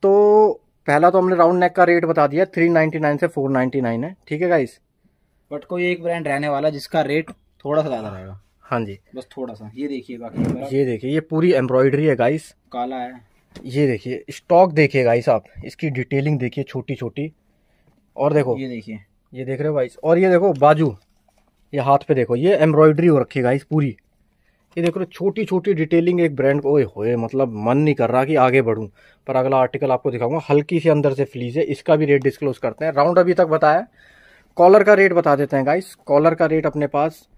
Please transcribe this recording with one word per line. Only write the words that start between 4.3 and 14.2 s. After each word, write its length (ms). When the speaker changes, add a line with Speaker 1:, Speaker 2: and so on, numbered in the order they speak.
Speaker 1:
है 60
गाइस, 300
Speaker 2:
but 140
कोई 260
एक 120
ब्रांड 260
रहने 200
वाला 220
जिसका 320
रेट 280
थोड़ा 180
सा 60
ज़्यादा 200
रहेगा। 320
Speaker 1:
हाँ 80
जी। 180
Speaker 2:
बस 220
थोड़ा 180
सा, 200
ये 140
देखिए, 300
बाकी 260
पूरा 280
Speaker 1:
ये 120
देखिए, 260
ये 100
पूरी 320
एम्ब्रॉयडरी 540
है 100
गाइस। 380
Speaker 2:
काला 240
है। 240
Speaker 1:
ये 220
देखिए, 440